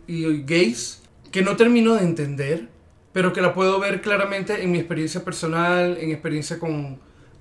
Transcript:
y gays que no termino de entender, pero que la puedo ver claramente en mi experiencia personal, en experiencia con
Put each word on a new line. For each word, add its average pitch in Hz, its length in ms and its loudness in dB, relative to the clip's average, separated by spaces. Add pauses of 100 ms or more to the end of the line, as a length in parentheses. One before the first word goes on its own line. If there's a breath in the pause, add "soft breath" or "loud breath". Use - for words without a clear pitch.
y 160 360 -2
gays 175 580 0 (300)
que 190 100 0
no 196 140 2
termino 226 400 6
de 214 80 2
entender, 151 640 -2 (460)
pero 185 200 2
que 196 80 -2
la 175 120 2
puedo 190 260 2
ver 190 220 -2
claramente 196 640 -2
en 180 80 0
mi 175 80 2
experiencia 160 460 -4
personal, 175 760 0
en 160 120 -4
experiencia 151 480 -4
con 147 380 -6 (440 soft breath)